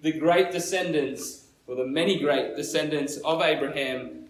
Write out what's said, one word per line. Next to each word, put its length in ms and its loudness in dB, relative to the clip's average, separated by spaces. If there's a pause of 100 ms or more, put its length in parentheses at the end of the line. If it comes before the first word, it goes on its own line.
the 80 2
great 400 4
descendants, 920 -2 (200)
or 100 -8
the 100 -2
many 340 2
great 360 2
descendants 640 -2
of 240 0
Abraham, 880 -2